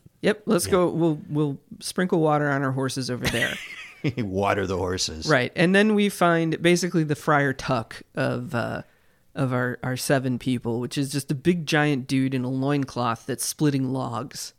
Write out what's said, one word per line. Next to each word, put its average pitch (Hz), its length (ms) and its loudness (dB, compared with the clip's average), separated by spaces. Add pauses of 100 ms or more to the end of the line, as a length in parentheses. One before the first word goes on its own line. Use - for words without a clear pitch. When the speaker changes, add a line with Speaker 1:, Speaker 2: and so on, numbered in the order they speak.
(220)
Speaker 1:
Yep, 196 240 0
let's 175 220 2
Speaker 2:
Yeah. - 60 0
Speaker 1:
go. 180 180 4
We'll, 160 360 0
we'll 147 300 -2 (220)
sprinkle 185 400 0
water 147 320 2
on 139 100 0
our 135 100 0
horses 131 380 -4
over 123 160 -4
there. 117 300 -2 (480)
Speaker 2:
<laughs> 143 140 -2
Water 98 500 0
the 92 100 0
horses. 90 500 -2
Speaker 1:
Right. 135 280 2
And 175 200 4
then 214 200 6
we 202 140 4
find 165 520 2
basically 175 420 2
the 147 120 0
Friar 143 380 2
Tuck - 480 -4 (140)
of, 123 400 -2
uh, 117 280 -4 (520)
of 131 180 -2
our, 123 300 -2
our 127 140 -4
seven 127 420 0
people, 120 400 -2
which 123 180 -6
is 139 140 -2
just 143 200 -4
a 156 40 0
big 170 300 0
giant 147 420 0
dude 135 260 2
in 127 100 -2
a 127 60 -2
loincloth 131 760 -2
that's 123 200 -4
splitting 139 480 0
logs. 127 640 -6